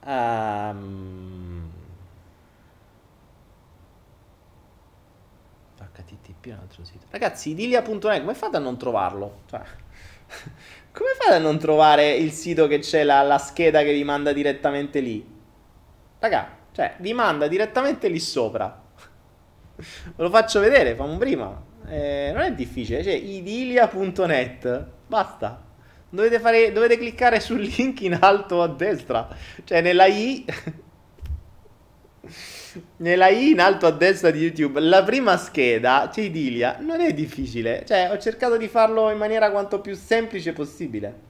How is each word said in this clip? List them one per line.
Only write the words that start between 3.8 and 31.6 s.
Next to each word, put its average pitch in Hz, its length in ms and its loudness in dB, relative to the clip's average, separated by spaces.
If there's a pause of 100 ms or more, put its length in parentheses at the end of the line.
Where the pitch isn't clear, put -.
H 92 260 -20
T 82 160 -20
T - 180 -20
P - 80 -20
è 120 60 -16
un 98 60 -18
altro 92 260 -20
sito. - 240 -20
Ragazzi, 208 400 -6
idilia 226 320 0
punto 214 260 -4
net, 196 140 0
come 180 120 -6
fate 330 220 -6
a 165 40 0
non 127 180 -6
trovarlo? 101 720 -4
Cioè, - 120 -12
<laughs> - 1300 -20
come 480 160 -4 (100)
fate 415 160 6
a 170 40 4
non 156 200 0
trovare 151 520 6
il 156 200 0
sito 160 360 0
che 143 120 0
c'è 151 240 0
la, 143 180 4
la 139 160 4
scheda 156 460 2
che 147 80 0
vi 143 140 0
manda 143 260 -2
direttamente 143 680 -2
lì? 113 340 -8 (840)
Raga, 170 360 -2 (160)
cioè, - 280 -4
vi 190 140 -6
manda 170 340 0
direttamente 220 600 -2
lì 165 120 -2
sopra. 107 640 -6 (920)
Ve - 480 -12
lo 175 60 0
faccio 220 300 4
vedere, 202 360 2
famo 143 220 -6
prima. 135 440 -4 (240)
Eh, 143 480 -6
non 254 100 -4
è 359 100 -4
difficile, 127 500 -8
cioè, 190 100 -2
idilia 214 760 -2
punto 190 380 -4
net. 127 600 -2 (200)
Basta. 123 600 -6 (440)
Dovete 220 300 2
fare, 226 320 4
dovete 226 260 4
cliccare 233 440 2
sul - 180 -4
link 240 420 -2
in 180 180 -2
alto 196 420 4
a 170 80 2
destra. 135 580 -4 (380)
Cioè, 170 160 2
nella 180 240 8
I, 208 400 2
<laughs> - 40 -14 (2500)